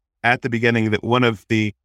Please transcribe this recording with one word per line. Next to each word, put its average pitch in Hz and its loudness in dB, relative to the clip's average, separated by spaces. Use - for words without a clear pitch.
at 123 0
the 135 -4
beginning 117 0
that 104 -2
one 120 0
of 113 -2
the, 110 -2